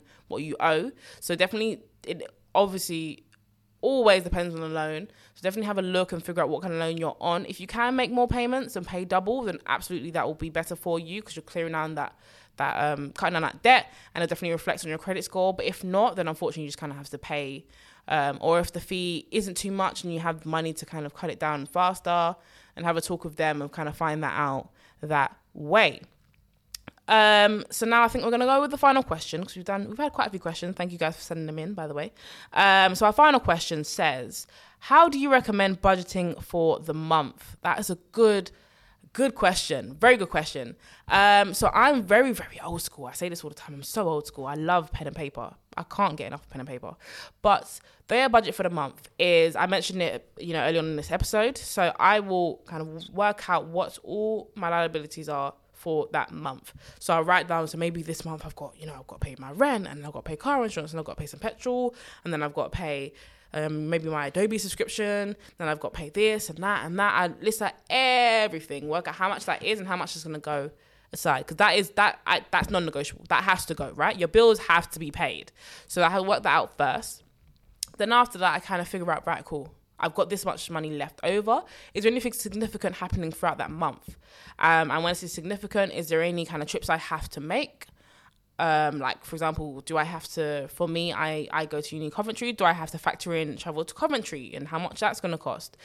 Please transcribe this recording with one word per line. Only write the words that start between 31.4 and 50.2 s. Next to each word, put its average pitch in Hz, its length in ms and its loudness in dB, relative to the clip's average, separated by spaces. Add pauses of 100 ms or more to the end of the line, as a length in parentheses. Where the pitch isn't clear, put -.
them 156 120 -8
in, 175 140 -8
by 170 120 -8
the 147 80 -10
way. 147 200 -8 (400)
Um, 190 420 8
so 214 100 4
our 208 60 8
final 285 300 8
question 165 420 0
says, 131 640 -2 (320)
"How 320 300 8
do 277 100 -2
you 277 100 2
recommend 202 520 4
budgeting 180 600 2
for 165 380 2
the 160 140 -6
month?" 156 680 -2
That 175 160 0
is - 120 -6
a 180 60 -4 (180)
good, 208 380 4 (600)
good 262 240 0
question. 135 640 0
Very 247 160 8
good 196 140 -2
question. 143 480 -6 (320)
Um, 202 440 8
so 202 200 2
I'm 262 300 6
very, 226 280 6
very - 300 -8
old 170 200 -8
school. - 240 -12
I 120 60 -12
say 175 160 -6
this 170 160 -10
all 151 60 -10
the 151 60 -14
time. - 200 -16
I'm 139 80 -14
so 202 240 -2
old 151 180 0
school. 135 200 -12
I 143 100 -6
love 165 380 0
pen 156 140 -6
and 160 80 -10
paper. 147 380 -10 (220)
I - 80 -6
can't 180 320 0
get 120 120 -8
enough - 160 -12
of - 60 -20
pen 131 120 -12
and 135 80 -12
paper. 123 260 -12 (460)
But - 400 2 (260)
the - 80 2
way 254 80 4
I 262 60 2
budget 220 260 4
for 190 80 -4
the 180 60 0
month 151 400 -6 (100)
is, 165 380 6
I 175 80 4
mentioned 185 360 -2
it, - 380 -4